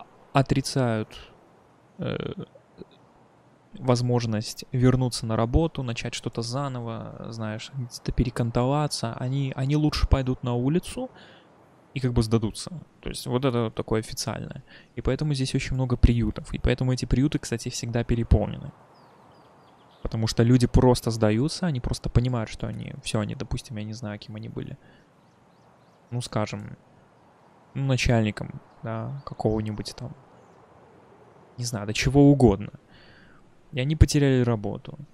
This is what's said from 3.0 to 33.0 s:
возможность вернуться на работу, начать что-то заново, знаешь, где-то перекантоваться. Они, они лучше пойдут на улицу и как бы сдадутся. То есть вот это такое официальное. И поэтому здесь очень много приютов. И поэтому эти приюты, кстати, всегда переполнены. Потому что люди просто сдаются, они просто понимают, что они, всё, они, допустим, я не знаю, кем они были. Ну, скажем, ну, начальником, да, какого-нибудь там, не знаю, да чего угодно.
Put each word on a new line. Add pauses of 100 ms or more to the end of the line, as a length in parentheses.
возможность
вернуться
на
работу,
начать
что-то
заново,
знаешь,
где-то
перекантоваться.
Они,
они
лучше
пойдут
на
улицу (840)
и
как
бы
сдадутся. (300)
То
есть
вот
это
такое
официальное. (340)
И
поэтому
здесь
очень
много
приютов.
И
поэтому
эти
приюты,
кстати,
всегда
переполнены. (1300)
Потому
что
люди
просто
сдаются,
они
просто
понимают,
что
они,
всё,
они,
допустим,
я
не
знаю,
кем
они
были. (1300)
Ну,
скажем, (960)
ну,
начальником, (220)
да,
какого-нибудь
там, (1400)
не
знаю,
да
чего
угодно. (1000)